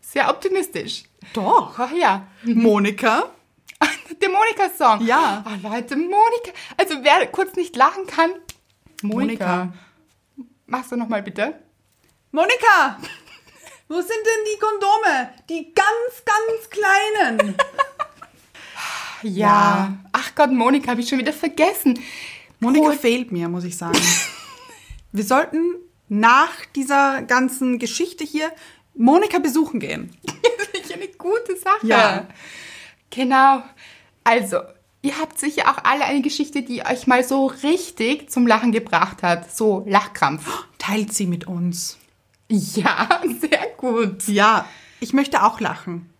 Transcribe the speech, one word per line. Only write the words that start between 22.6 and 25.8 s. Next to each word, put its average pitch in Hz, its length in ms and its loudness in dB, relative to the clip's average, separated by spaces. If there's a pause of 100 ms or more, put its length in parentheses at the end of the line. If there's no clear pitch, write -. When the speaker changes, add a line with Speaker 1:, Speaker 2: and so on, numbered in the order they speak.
Speaker 2:
Monika 294 300 4
Speaker 1:
Hol- 294 60 0
Speaker 2:
fehlt 247 360 0
mir, 170 160 -2
muss 175 160 -6
ich 175 120 -8
sagen. 175 220 -2 (560)
<laughs> 494 580 -20
Wir 202 120 -4
sollten 311 500 0 (340)